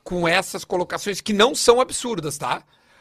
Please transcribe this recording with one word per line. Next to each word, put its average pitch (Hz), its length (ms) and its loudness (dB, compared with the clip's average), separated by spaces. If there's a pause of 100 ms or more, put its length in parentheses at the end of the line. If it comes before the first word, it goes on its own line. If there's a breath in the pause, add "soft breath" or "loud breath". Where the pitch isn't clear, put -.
com 175 240 -2
essas 185 360 0
colocações 180 560 -6
que - 120 -4
não 220 220 4
são 240 260 6
absurdas, 226 580 -4
tá? 131 240 -4 (380 soft breath)